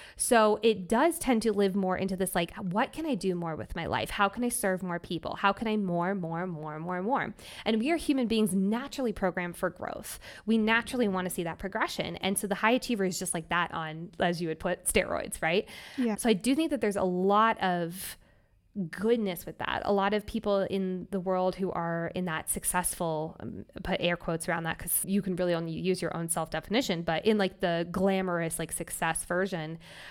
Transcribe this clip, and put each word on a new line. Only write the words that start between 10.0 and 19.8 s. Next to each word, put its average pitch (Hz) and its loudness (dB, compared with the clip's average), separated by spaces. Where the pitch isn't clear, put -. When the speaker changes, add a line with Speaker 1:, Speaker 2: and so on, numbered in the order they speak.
Speaker 1:
We 226 4
naturally 226 4
wanna 185 0
see 180 -4
that 165 -4
progression. 190 -4
And 196 0
so - -2
the 190 0
high 220 4
achiever 240 0
is - -2
just 180 -4
like 165 -6
that 175 0
on, 160 -8
as 175 2
you 170 -2
would 160 -4
put, 180 -4
steroids, - 0
right? 170 2
Speaker 2:
Yeah. 233 2
Speaker 1:
So - 0
I 220 8
do 233 2
think 320 2
that 285 0
there's 208 0
a - 2
lot 196 4
of 175 -2
goodness 202 0
with - -12
that. - -2